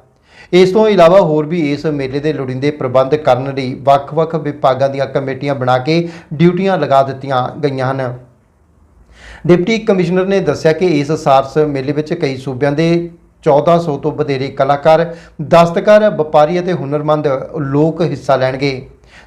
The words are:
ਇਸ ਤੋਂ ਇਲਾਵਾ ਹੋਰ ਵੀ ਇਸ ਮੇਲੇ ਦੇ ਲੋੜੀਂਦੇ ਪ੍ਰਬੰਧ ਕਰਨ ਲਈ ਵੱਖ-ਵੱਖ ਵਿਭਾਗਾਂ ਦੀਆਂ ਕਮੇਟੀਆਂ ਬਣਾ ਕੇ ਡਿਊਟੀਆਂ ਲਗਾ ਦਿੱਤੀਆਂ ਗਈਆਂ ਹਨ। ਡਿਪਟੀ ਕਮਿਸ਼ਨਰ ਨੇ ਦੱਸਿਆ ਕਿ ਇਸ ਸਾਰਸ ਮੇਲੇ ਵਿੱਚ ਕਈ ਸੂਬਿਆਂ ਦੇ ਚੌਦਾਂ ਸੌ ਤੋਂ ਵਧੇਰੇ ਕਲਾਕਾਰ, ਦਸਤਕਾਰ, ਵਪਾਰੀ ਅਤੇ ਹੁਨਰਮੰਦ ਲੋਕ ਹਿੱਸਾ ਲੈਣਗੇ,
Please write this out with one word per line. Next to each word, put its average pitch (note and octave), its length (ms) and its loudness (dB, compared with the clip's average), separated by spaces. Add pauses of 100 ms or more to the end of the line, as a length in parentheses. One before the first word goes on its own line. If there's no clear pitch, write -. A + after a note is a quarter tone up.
(540)
ਇਸ F#3 180 6
ਤੋਂ A3 180 2
ਇਲਾਵਾ F#3 320 6
ਹੋਰ D3+ 240 0
ਵੀ E3+ 140 -4 (120)
ਇਸ C#3+ 140 -6
ਮੇਲੇ C#3+ 340 -4
ਦੇ D#3 140 -2
ਲੋੜੀਂਦੇ C3 380 -4
ਪ੍ਰਬੰਧ C3 440 0
ਕਰਨ C3+ 400 0
ਲਈ C3 180 -6 (100)
ਵੱਖ-ਵੱਖ D3 520 0
ਵਿਭਾਗਾਂ C#3 540 -2
ਦੀਆਂ C#3 160 -4
ਕਮੇਟੀਆਂ C3+ 500 -6
ਬਣਾ B2+ 220 0
ਕੇ D#3+ 300 0 (260)
ਡਿਊਟੀਆਂ F3+ 440 2
ਲਗਾ C3+ 260 2
ਦਿੱਤੀਆਂ C3 380 -4 (180)
ਗਈਆਂ C3 320 -2
ਹਨ। C3+ 100 -4 (1500)
ਡਿਪਟੀ F3 320 4
ਕਮਿਸ਼ਨਰ F#3 460 0
ਨੇ G3 140 0
ਦੱਸਿਆ D#3 340 0
ਕਿ D#3 120 0 (140)
ਇਸ C#3+ 140 -4
ਸਾਰਸ C#3 440 0 (100)
ਮੇਲੇ C#3 260 -4
ਵਿੱਚ D3+ 200 -4
ਕਈ C3+ 240 -4
ਸੂਬਿਆਂ C#3 340 -4
ਦੇ D#3+ 160 0 (560)
ਚੌਦਾਂ D3+ 360 4
ਸੌ D3+ 180 -4
ਤੋਂ D3 140 -4
ਵਧੇਰੇ C#3 380 -4
ਕਲਾਕਾਰ, D3 540 2 (400)
ਦਸਤਕਾਰ, E3+ 680 4
ਵਪਾਰੀ D#3 480 0
ਅਤੇ E3+ 140 -4
ਹੁਨਰਮੰਦ D3 540 -2 (300)
ਲੋਕ D3 440 0
ਹਿੱਸਾ C#3+ 340 0
ਲੈਣਗੇ, C3 520 -4 (400)